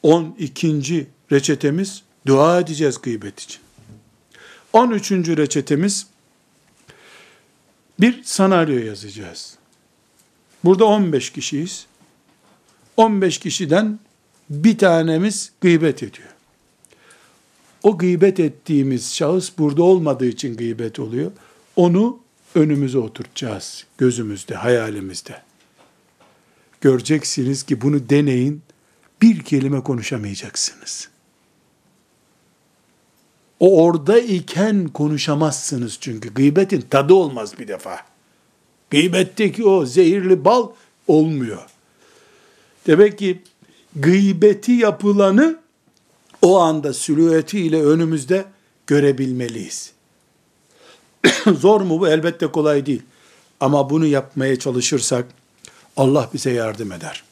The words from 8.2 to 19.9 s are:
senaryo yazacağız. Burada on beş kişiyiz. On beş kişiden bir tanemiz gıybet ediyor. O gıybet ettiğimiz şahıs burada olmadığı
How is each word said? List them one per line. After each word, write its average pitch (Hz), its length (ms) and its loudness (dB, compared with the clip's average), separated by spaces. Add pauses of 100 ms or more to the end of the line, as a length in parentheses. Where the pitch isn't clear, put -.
senaryo 165 540 0
yazacağız. 101 760 -14 (1080)
Burada 190 200 4
on 202 280 2
beş 131 180 -4
kişiyiz. 147 560 -10 (1080)
On 214 260 4
beş 170 160 0
kişiden 196 600 -2 (520)
bir 156 280 2
tanemiz 170 800 0
gıybet 160 420 2
ediyor. - 260 -16 (1500)
O 196 160 2
gıybet 180 420 2
ettiğimiz 139 720 -2
şahıs 175 440 -2
burada 151 240 0
olmadığı 156 440 2